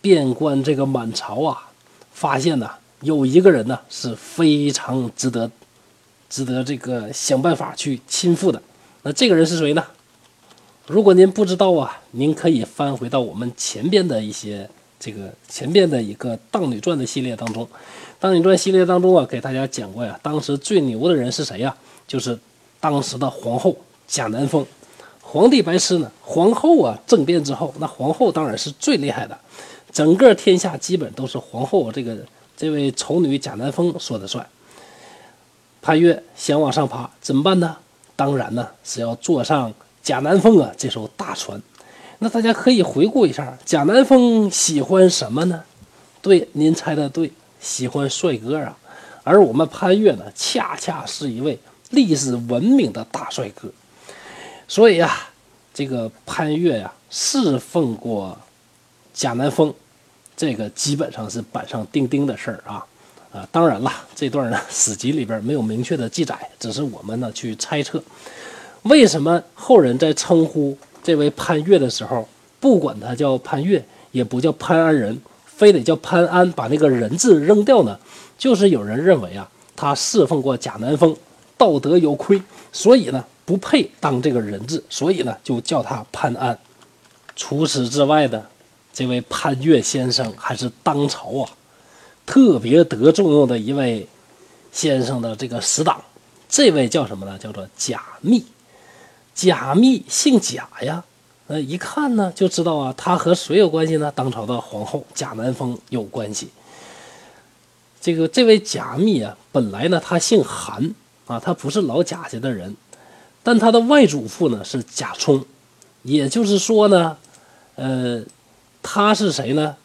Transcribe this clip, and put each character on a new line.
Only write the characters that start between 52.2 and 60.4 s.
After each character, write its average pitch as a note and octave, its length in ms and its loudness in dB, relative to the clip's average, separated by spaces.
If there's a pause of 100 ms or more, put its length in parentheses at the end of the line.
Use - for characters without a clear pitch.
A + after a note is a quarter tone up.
闻 A#2+ 260 -2
名 A3 300 2
的 - 180 -10
大 - 200 -10
帅 G#2+ 200 -8
哥。 - 220 -18 (960)
所 A3+ 200 6
以 F3+ 100 4
啊， - 300 -2 (460)
这 C#3+ 120 -6
个 A#2+ 240 -6 (140)
潘 D3+ 320 -4
岳 E3 220 0
呀， G2 120 -10 (200)
侍 F3+ 480 0
奉 C3+ 360 -2
过 G2+ 440 -8 (720)
贾 B2 220 -6
南 C3+ 160 0
风， D3+ 240 2 (600)
这 D3 200 -4